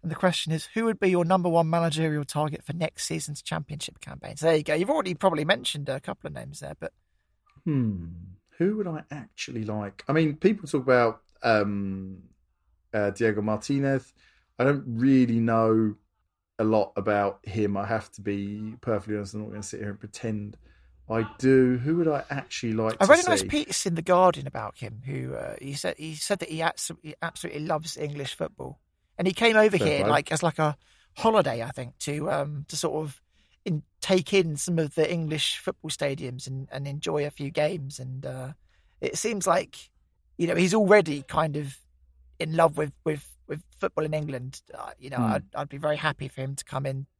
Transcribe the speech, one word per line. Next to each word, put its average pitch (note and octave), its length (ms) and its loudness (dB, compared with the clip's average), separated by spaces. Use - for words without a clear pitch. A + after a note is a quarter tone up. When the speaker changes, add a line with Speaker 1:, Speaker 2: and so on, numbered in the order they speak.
Speaker 1:
and E3 80 -4
the D3+ 40 -4
question - 380 0
is, D#3+ 220 -4
"Who A3+ 100 0
would A3 140 0
be G3 100 4
your F3 160 4
number F3+ 240 2
one E3 180 4
managerial D#3+ 580 0
target D3+ 380 -4
for - 100 -8
next E3 320 -4
season's D3+ 360 -6
championship - 600 -8
campaign?" - 360 -14
So D#3 100 0
there E3 100 6
you D3+ 60 0
go. - 120 0
You've F#3+ 160 0
already F3+ 240 0
probably D#3 300 2
mentioned D3+ 440 -2
a C3+ 100 -4
couple - 280 -10
of D3+ 60 -10
names C#3+ 260 -10
there, - 200 -10
but - 140 -10
Speaker 2:
Hmm. A2+ 420 0
Who G3+ 180 2
would G3+ 100 -4
I D#3 240 -6
actually B2+ 540 -8
like? G#2 420 -6
I C#3+ 60 0
mean, D#3 240 4
people G#3 300 2
talk C#3 140 0
about, B2 400 4
um, G2 800 0
uh, G#2 180 2
Diego G#2+ 300 2
Martinez. C3+ 720 0
I B2+ 60 2
don't C#3 240 2
really A#2+ 520 6
know A2+ 560 4
a A2 60 0
lot A2 320 2
about G2+ 520 0
him. G2+ 300 0
I G2+ 80 -4
have A2 280 -4
to - 80 -16
be G#2 600 -6
perfectly G#2+ 340 -4
honest. G2+ 200 -8
I'm G#2+ 60 -8
not G#2+ 80 -10
gonna G#2 140 -12
sit - 180 -10
here G#2 80 -6
and G2+ 100 -10
pretend G#2+ 580 -8
I A2 280 -2
do. C3 400 6
Who D3 200 0
would E3+ 100 2
I C#3+ 240 -2
actually C3 420 -6
like A2 260 0
Speaker 1:
I - 60 6
Speaker 2:
to G3 60 6
Speaker 1:
read F4 140 8
a F4+ 40 0
nice E4 120 4
Speaker 2:
see? - 60 -4
Speaker 1:
piece - 380 -2
in E3+ 100 0
The E3 60 -2
Guardian F3 460 4
about A2 320 -10
him, A2 260 -12
who, C3 300 -6
uh, - 260 -8
he C#3 120 -10
said, E3+ 240 -4
he D#3 180 -10
said F#3+ 240 -2
that E3+ 100 -8
he D#3 100 -6
abso-, - 420 -2
he D3+ 200 -14
absolutely E3 440 -8
loves D#3+ 300 -4
English C#3+ 400 -8
football. C3 440 -8
And F3 80 0
he F#3+ 80 2
came A3+ 220 4
over G#3+ 220 6
Speaker 2:
Fair - 100 4
Speaker 1:
here, D3 140 2
Speaker 2:
play. G#2 80 2
Speaker 1:
like, D3 240 2
as, D#3 100 0
like, E3 160 0
a D3+ 160 2
holiday, F3 480 4
I A#2 60 -8
think, B2+ 300 -10
to, D3 300 -4
um, D3 380 -2
to - 80 -10
sort D#3 300 -2
of C#3+ 160 -14
take F#3 260 4
in E3 220 2
some E3 240 -2
of D3+ 160 -2
the D#3 160 4
English D3+ 460 -2
football - 340 -8
stadiums C3+ 560 -6
and, C3+ 240 -8
and C#3 160 -8
enjoy D3 380 -2
a D3 40 -6
few C#3+ 220 -8
games. D3+ 480 -2
And, C3 260 -10
uh, C3 280 -10
it - 160 -4
seems G#3+ 280 -2
like, - 300 2
you E3+ 100 2
know, D#3+ 80 0
he's F3 180 4
already F#3 500 6
kind D#3 340 -2
of C#3 200 -8
in D#3+ 160 -4
love D#3+ 220 6
with, D3 160 -2
with, D3+ 240 -2
with D#3 140 -10
football E3+ 240 -2
in D#3 80 -4
England. C3+ 480 -6
Uh, - 240 -14
you B2+ 120 -16
know, C3+ 80 -6
Speaker 2:
Hmm. A2+ 160 2
Speaker 1:
I'd, D3 100 -2
I'd C#3+ 140 -6
be C#3 80 -10
very D3+ 200 0
happy D3 320 -4
for - 120 -14
him C3+ 140 -6
to - 80 -10
come C#3 220 -6
in. C3+ 200 -6